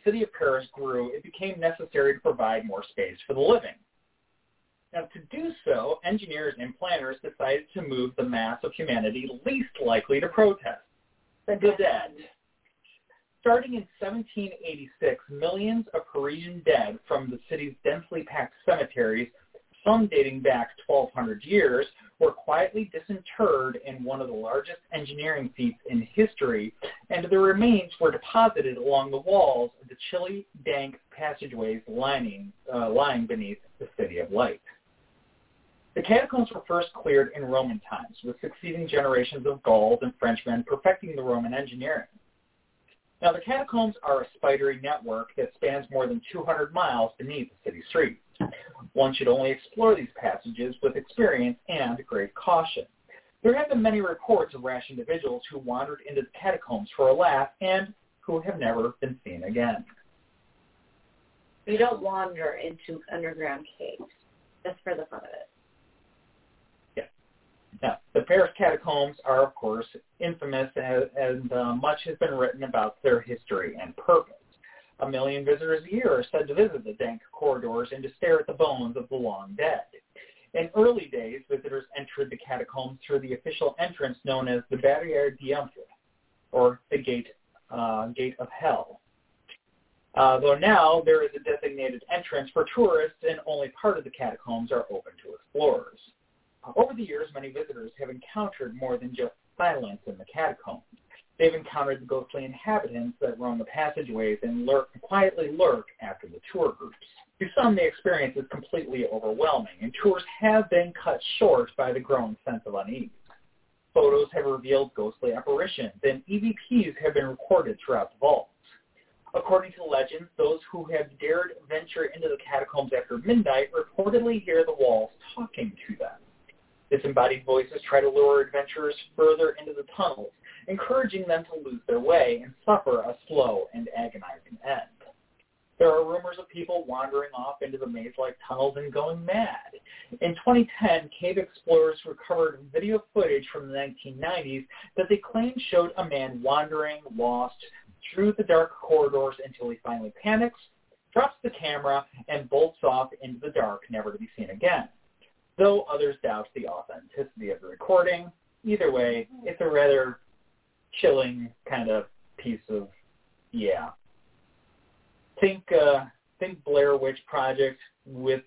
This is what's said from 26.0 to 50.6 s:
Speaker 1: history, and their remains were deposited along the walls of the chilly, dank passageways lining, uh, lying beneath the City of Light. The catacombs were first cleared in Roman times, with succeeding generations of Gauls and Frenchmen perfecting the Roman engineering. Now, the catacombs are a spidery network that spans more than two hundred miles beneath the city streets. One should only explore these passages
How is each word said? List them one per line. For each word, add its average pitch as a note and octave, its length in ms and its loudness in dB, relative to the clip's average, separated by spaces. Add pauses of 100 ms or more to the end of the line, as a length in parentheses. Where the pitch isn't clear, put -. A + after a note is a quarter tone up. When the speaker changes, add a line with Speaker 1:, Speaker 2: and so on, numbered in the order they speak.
Speaker 1:
history, A#2+ 600 0 (380)
and F3 200 -2
their F#3+ 100 6
remains F#3+ 580 6
were D#3+ 140 4
deposited A3 640 2
along C3+ 340 2
the C3+ 60 -4
walls C#3 560 4 (100)
of B2+ 60 -20
the B2+ 80 -20 (140)
chilly, F#3 360 -6 (180)
dank C#3 360 -4 (100)
passageways B2 800 -6
lining, A2+ 640 -4 (200)
uh, A#2 180 -2
lying B2 360 2
beneath G#2+ 320 -6 (220)
the - 80 -12 (100)
City F2 200 -4
of F2 120 -6
Light. A2+ 300 0 (1400)
The - 60 -2
catacombs A#3+ 520 2
were F#3 140 -12
first E3+ 260 -2
cleared C#3 400 2
in C#3+ 100 -8
Roman B2+ 360 -2 (100)
times, - 320 -12
with A#3+ 180 -10
succeeding E3 460 -8
generations C3+ 600 0
of C#3 160 -4
Gauls A2+ 380 6
and B2 180 -4
Frenchmen A#2 440 -2
perfecting F#3+ 520 0
the C3+ 60 -6
Roman A#2+ 300 -2
engineering. C3 540 -6 (1120)
Now, F3 120 6
the E3+ 80 -6
catacombs A#3 600 -2
are C3+ 200 0
a B2+ 120 -8
spidery C#3 480 0
network A#2 540 -6
that A#2+ 180 -4
spans C#3 380 -2
more C3 160 0
than A#2+ 120 -2 (120)
two E3+ 100 -8
hundred D#3 300 -2
miles C#3 460 0
beneath C3+ 320 -8
the - 200 -10
city E2 180 -16
streets. - 320 0 (760)
One C3+ 200 4
should C3 140 0
only C3+ 240 2
explore G#3+ 420 2
these C#3+ 220 -2
passages A#2 680 -6